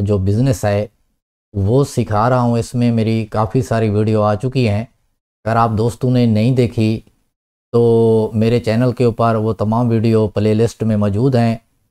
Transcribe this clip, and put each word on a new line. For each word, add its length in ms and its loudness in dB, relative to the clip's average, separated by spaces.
जो 200 0
बिज़नेस 440 0
है 240 -2
वो 320 2
सिखा 420 -2
रहा 120 0
हूं। 180 0
इसमें 340 -2
मेरी 400 -2
काफ़ी 300 -2
सारी 280 -2
वीडियो 320 0
आ 140 0
चुकी 300 -2
हैं, 200 -2
अगर 120 -2
आप 160 2
दोस्तों 380 -2
ने 180 2
नहीं 260 2
देखी 420 0
तो 640 2
मेरे 240 0
चैनल 320 0
के 120 -2
ऊपर 340 0
वो 160 -2
तमाम 340 -2
वीडियो 420 2
प्लेलिस्ट 520 0
में 140 0
मौजूद 400 0
हैं, 240 0